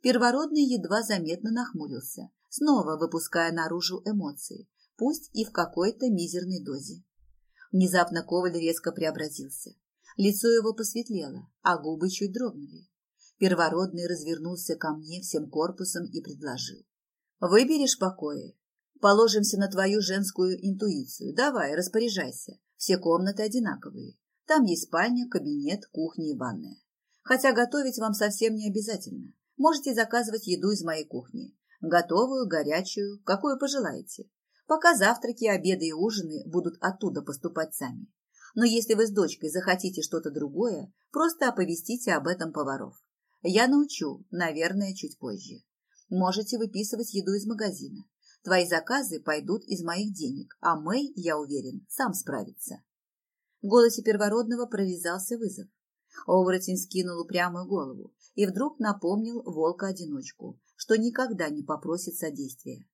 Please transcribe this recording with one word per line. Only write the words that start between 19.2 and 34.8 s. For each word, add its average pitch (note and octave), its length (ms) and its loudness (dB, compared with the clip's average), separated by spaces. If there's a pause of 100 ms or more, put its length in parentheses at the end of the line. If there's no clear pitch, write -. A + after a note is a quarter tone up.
на G3 100 2
твою G3 320 2
женскую F#3 640 0
интуицию. F#3+ 680 -2
Давай, A3+ 400 0
распоряжайся. F#3 840 -2 (180)
Все F#3 220 2
комнаты F#3 440 2
одинаковые. G#3 760 -4 (300)
Там D4+ 180 6
есть F3 200 2
спальня, A#3+ 440 0
кабинет, D3 600 -2
кухня D#3+ 400 -4
и C#3+ 60 -4
ванная. G#2 400 -8 (460)
Хотя C4 300 4
готовить A#3+ 460 0
вам G#3+ 140 0
совсем G#3 420 2
не G#3+ 140 -4
обязательно. G#3 640 -6 (240)
Можете C#4 380 4
заказывать A3+ 520 0
еду F3+ 240 2
из G3 120 0
моей D#3 220 -4
кухни. - 520 -12 (240)
Готовую, F#3+ 680 2
горячую, F3+ 800 -2
какую C4 340 0
пожелаете. C4+ 720 -4 (380)
Пока D#4+ 280 6